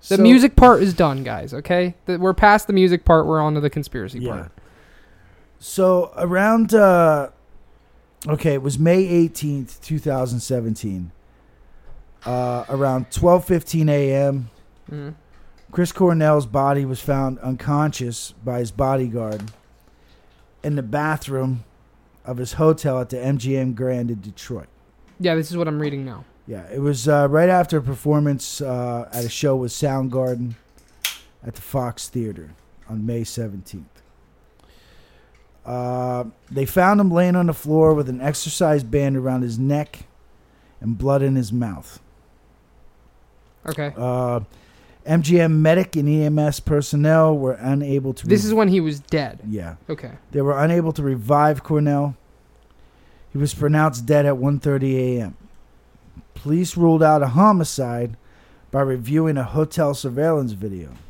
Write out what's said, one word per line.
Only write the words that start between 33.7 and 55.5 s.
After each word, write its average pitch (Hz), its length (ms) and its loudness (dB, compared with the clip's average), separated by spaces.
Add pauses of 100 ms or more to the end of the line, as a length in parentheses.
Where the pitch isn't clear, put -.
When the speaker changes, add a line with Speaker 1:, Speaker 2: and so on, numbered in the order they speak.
Speaker 2:
Uh, 123 600 -6 (240)
they 135 160 -4
found 190 360 2
him 196 100 4
laying 175 240 2
on 180 120 2
the 165 80 0
floor 156 380 4
with 147 160 0
an 127 120 -8
exercise 147 640 -2
band 139 320 0
around 127 260 -2
his 117 160 -6
neck 143 480 -4 (760)
and 113 160 -6
blood 135 260 0
in 135 120 0
his 120 180 -2
mouth. 113 460 -8 (1700)
Speaker 1:
Okay. 147 280 -8
Speaker 2:
Uh, 123 440 -4 (640)
M 160 180 2
G 170 180 4
M 160 220 4
medic 175 340 2
and 147 120 0
E 151 160 2
M 151 140 2
S 151 220 0
personnel 151 760 2
were 131 180 -2
unable 139 600 -2
to - 120 -12
Speaker 1:
This 202 180 4
Speaker 2:
re- 214 40 -2
Speaker 1:
is 214 60 0
when 220 140 4
he 185 120 4
was 151 200 -4
dead. 143 480 -4
Speaker 2:
Yeah. 90 280 -8 (140)
Speaker 1:
Okay. 135 220 -12 (180)
Speaker 2:
They 143 120 -2
were 139 140 0
unable 160 360 0
to 156 100 -6
revive 139 640 2
Cornell. 143 520 0 (1160)
He 139 60 -6
was 143 160 -2
pronounced 147 520 0
dead 147 200 4
at 143 100 0
one 135 240 -2
thirty 131 580 0
A 117 40 -4
M. 95 140 -10 (960)